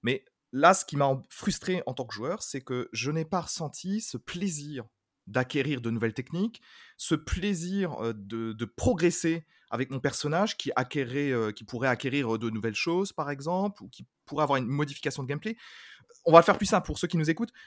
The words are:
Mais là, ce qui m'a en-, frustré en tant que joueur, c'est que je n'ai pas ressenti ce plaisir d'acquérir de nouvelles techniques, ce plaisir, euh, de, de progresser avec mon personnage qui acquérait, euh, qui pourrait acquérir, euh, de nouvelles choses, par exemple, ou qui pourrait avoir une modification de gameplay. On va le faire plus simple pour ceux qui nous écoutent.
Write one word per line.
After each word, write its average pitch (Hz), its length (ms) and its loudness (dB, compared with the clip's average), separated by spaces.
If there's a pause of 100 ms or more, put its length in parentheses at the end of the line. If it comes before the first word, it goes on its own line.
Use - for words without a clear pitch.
Mais 127 220 -2 (300)
là, 156 200 8
ce - 120 2
qui - 100 -8
m'a 143 100 4
en-, 135 240 0
frustré - 560 -2
en 127 80 -6
tant 123 120 -6
que 110 80 -12
joueur, 143 280 -6
c'est - 200 -8
que 123 320 -6
je 123 180 -4
n'ai 160 140 -2
pas 170 160 -2
ressenti 180 580 -6
ce - 180 -8
plaisir 151 680 -6 (420)
d'acquérir 127 540 0
de 120 80 -2
nouvelles 113 240 0
techniques, 185 480 -4 (360)
ce - 180 0
plaisir, 180 840 -2
euh, 113 140 -2
de, 113 380 -6
de 110 120 -4
progresser 165 800 0 (260)
avec 127 180 -4
mon 131 100 -6
personnage 156 560 0
qui - 200 -6
acquérait, 135 560 -2
euh, 113 200 0
qui 104 140 -12
pourrait 127 240 -2
acquérir, 123 460 0
euh, - 20 -4
de 117 120 -2
nouvelles 110 260 -4
choses, 180 360 -2
par 143 180 -6
exemple, 170 540 -4
ou 107 60 -16
qui - 160 -20 (200)
pourrait 151 180 0
avoir 139 140 2
une 127 100 0
modification 139 560 -4
de 123 40 -8
gameplay. 147 300 -6 (680)
On 165 60 6
va 165 80 12
le 170 60 10
faire - 120 6
plus 202 100 0
simple 202 180 2
pour - 140 -6
ceux 185 80 0
qui 175 100 0
nous 156 120 2
écoutent. 156 220 -2 (160)